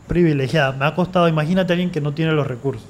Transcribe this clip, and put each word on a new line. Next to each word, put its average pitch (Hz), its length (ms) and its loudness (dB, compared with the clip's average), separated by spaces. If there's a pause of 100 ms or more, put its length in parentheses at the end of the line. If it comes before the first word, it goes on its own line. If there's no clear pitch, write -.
privilegiada. 147 640 2
Me 135 140 -2
ha 156 100 -2
costado, 180 320 2
imagínate 165 440 0
a - 20 4
alguien 180 160 -2
que 156 100 -4
no 147 140 -4
tiene 160 180 0
los 147 160 0
recursos. 120 420 -6